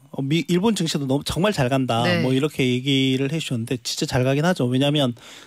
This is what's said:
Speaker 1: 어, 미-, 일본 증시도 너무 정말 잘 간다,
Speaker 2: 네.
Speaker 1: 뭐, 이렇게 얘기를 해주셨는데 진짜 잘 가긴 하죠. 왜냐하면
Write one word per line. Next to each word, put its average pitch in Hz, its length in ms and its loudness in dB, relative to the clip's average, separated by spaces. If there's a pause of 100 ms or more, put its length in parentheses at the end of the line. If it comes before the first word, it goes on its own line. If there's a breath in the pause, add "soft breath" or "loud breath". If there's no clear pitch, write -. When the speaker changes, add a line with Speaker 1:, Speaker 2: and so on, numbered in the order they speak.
(100)
Speaker 1:
어, - 100 -8
미-, 147 280 0
일본 180 260 2
증시도 160 320 -2
너무 135 180 0
정말 185 300 0
잘 123 160 0
간다, 123 320 0
Speaker 2:
네. 175 180 2
Speaker 1:
뭐, 127 140 2
이렇게 135 340 0
얘기를 135 640 0
해주셨는데 131 500 -4
진짜 - 220 -4
잘 131 180 0
가긴 139 220 2
하죠. 175 220 2
왜냐하면 131 480 2 (320 loud breath)